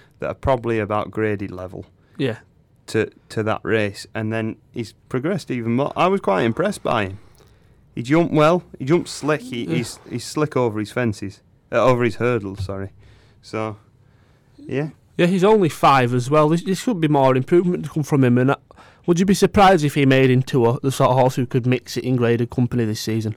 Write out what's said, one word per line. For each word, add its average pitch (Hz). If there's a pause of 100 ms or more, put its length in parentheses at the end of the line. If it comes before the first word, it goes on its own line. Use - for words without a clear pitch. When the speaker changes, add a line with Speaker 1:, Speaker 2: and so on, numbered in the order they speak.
(180)
Speaker 1:
that 71
are -
probably 117
about 104
graded 104
level 92 (320)
Speaker 2:
Yeah. 123 (480)
Speaker 1:
to, - (180)
to 110
that 107
race, 104
and 110
then 113 (160)
he's 117 (160)
progressed 151
even 117
more. 131
I 170
was 190
quite 190
impressed 160
by 110
him. 98 (760)
He 110
jumped 151
well, 156 (160)
he 131
jumped 165
slick, 143
he, 120
Speaker 2:
Yeah. 165
Speaker 1:
he's, - (100)
he's 123
slick -
over 117
his 107
fences, 107 (280)
uh, 120
over 123
his 104
hurdles, 101
sorry. 98 (520)
So, 110 (800)
yeah. 147 (280)
Speaker 2:
Yeah, 170
he's 180
only 208
five 135
as 123
well. 151
This, 170
this 190
should 208
be 156
more 135
improvement 175
to 147
come 156
from 135
him. 123
And, 131
uh, - (500)
would 170
you 196
be 196
surprised 190
if 143
he 139
made 131
into 127
a, 117
the 135
sort 131
of 127
horse 131
who 131
could 120
mix -
it -
in 127
graded 117
company 120
this 107
season? 110